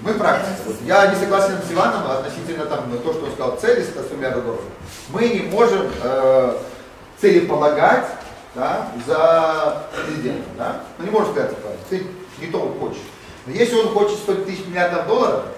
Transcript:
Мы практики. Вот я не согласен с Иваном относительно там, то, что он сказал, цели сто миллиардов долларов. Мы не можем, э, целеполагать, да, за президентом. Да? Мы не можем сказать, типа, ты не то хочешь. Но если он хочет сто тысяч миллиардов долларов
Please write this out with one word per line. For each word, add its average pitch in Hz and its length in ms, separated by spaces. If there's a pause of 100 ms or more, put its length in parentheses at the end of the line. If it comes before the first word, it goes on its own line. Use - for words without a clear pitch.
Мы 214 100
практики. 196 420 (120)
Вот - 80 (100)
я 196 220
не - 80
согласен 196 400 (120)
с 170 60
Иваном 196 360
относительно 156 580
там, 139 160 (200)
то, 160 100
что 156 120
он - 80
сказал, 127 240
цели 226 240
сто - 340
миллиардов 127 300
долларов. - 180 (460)
Мы 196 180
не 196 220
можем, 202 380 (160)
э, 131 500 (680)
целеполагать, 151 840 (500)
да, 123 320 (200)
за 160 760 (220)
президентом. - 520
Да? - 240 (160)
Мы 165 80
не 208 60
можем 233 220
сказать, - 160
типа, - 180 (220)
ты 185 140 (360)
не 160 80
то - 320
хочешь. - 240 (420)
Но 131 80
если 233 220
он 220 140
хочет 208 280
сто - 160
тысяч 185 320
миллиардов 175 420
долларов 233 360 (140)